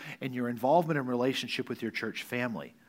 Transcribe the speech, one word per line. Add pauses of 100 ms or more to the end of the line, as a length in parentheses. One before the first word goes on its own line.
(220)
and
your
involvement
in
relationship
with
your
church
family. (140)